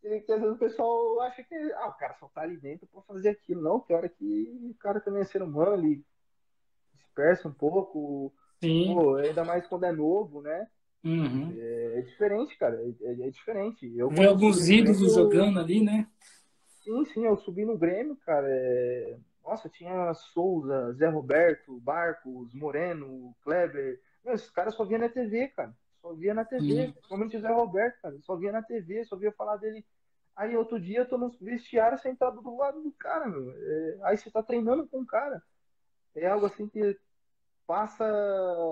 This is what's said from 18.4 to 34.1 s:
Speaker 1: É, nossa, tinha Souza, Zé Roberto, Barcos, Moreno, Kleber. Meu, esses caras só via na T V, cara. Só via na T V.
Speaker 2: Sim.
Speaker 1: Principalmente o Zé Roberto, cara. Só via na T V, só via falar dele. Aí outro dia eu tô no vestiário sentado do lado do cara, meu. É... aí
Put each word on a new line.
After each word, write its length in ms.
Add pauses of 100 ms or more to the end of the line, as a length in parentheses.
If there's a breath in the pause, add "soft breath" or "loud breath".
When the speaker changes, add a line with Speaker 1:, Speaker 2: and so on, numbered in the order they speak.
Speaker 1:
É, 680 (260)
nossa, 260
tinha 460
Souza, 760
Zé 140
Roberto, 720
Barcos, 760
Moreno, 880
Kleber. 560 (240)
Meu, 120
esses 140
caras 260
só 100
via 120
na 120
T 160
V, 240
cara. 240 (280)
Só 120
via 200
na 120
T 120
V. 40
Speaker 2:
Sim. 300
Speaker 1:
Principalmente 460
o 40
Zé 100
Roberto, 500
cara. 200
Só 140
via 160
na 120
T 180
V, 240
só 100
via 160
falar 260
dele. 260 (520)
Aí 200
outro 240
dia 200
eu 80
tô 100
no 120 (120)
vestiário 580
sentado 420
do 160
lado 240
do 100
cara, 360
meu. 240
É... 520
aí 140